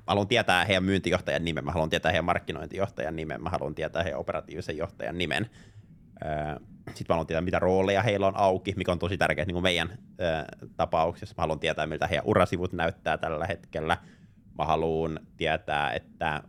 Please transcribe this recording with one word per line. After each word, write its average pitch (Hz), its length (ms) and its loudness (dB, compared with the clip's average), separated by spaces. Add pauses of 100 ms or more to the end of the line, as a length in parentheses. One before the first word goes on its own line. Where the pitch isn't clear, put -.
haluan 101 220 2
tietää 98 360 4
heidän 92 200 4
myyntijohtajan 87 600 2
nimen, 78 200 -2
mä 71 80 -4
haluan 80 180 2
tietää 82 220 2
heidän 85 120 2
markkinointijohtajan 85 920 -2
nimen, 76 260 -6
mä 78 80 -4
haluan 73 240 -4
tietää 80 280 -4
heidän 76 180 -2
operatiivisen 80 560 -6
johtajan 78 420 -6
nimen. 82 320 0 (760)
Öö, 78 60 -4 (640)
sit - 140 -10
mä 85 60 4
haluan 82 120 0
tietää, 80 160 -2
mitä 90 160 0
rooleja 95 440 4
heillä 101 240 2
on 95 100 2
auki, 95 400 2
mikä 92 160 0
on 87 60 0
tosi 87 200 -2
tärkeää 80 280 2
niin 92 80 -4
kuin 87 80 0
meidän, 87 360 0 (220)
öö, 80 220 0 (340)
tapauksessa. 85 600 0
Mä 82 40 0
haluan 78 180 0
tietää, 78 260 0
miltä 78 200 -2
heidän 82 200 0
urasivut 90 460 2
näyttää 82 460 -2
tällä 80 280 -2
hetkellä. 82 500 -2 (640)
Mä 78 60 0
haluan 80 560 0 (160)
tietää, 78 560 -2
että 76 560 -4